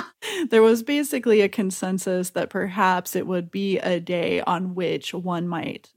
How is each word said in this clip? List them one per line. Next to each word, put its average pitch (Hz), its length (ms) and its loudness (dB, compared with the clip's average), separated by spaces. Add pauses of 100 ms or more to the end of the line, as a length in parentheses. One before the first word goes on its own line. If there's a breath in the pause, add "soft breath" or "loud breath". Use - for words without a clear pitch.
(500 loud breath)
There 226 140 8
was 226 180 6
basically 254 600 2
a 196 80 4
consensus 185 840 -2
that 175 180 -2
perhaps 185 680 0
it 180 120 -2
would 180 240 -2
be 196 260 0
a 175 220 0
day 175 420 -2
on 180 340 -2
which 160 380 -4
one 175 340 -4
might - 500 -8